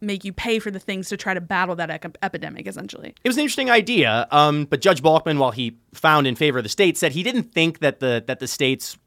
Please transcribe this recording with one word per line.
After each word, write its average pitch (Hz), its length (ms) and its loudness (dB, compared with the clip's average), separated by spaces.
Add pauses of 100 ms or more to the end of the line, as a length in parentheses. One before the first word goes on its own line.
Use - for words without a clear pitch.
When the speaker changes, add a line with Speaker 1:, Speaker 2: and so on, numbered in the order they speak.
Speaker 1:
make 202 240 -6
you 196 80 -10
pay 226 260 -2
for 214 140 -6
the 190 80 -10
things 190 300 -8
to 202 60 -6
try 190 160 -6
to 180 80 -4
battle 180 360 -2
that 170 120 -6
ec-, 160 340 -12
epidemic, 156 440 -8
essentially. - 560 -16
Speaker 2:
It 240 60 2
was 240 80 0
an 294 60 0
interesting 262 280 -2
idea, 170 640 4
um, 147 320 4
but 139 160 -2
Judge 180 200 4
Balkman, 156 380 4
while 131 140 2
he 117 240 -6 (180)
found 156 320 4
in 127 80 0
favor 139 240 0
of 117 60 -4
the 104 60 -8
state, 180 280 2
said 156 140 0
he 165 100 -4
didn't 240 300 -4
think 165 260 0
that 147 220 -2
the, 120 260 -2
that 127 140 -6
the 127 80 -8
state's - 580 -2